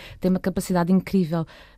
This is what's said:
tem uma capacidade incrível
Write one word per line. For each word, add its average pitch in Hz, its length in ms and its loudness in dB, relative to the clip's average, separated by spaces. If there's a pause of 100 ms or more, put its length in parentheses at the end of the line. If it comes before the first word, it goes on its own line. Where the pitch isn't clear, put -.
(200)
tem 180 100 0
uma 185 100 0
capacidade 180 520 0
incrível 175 540 0 (320)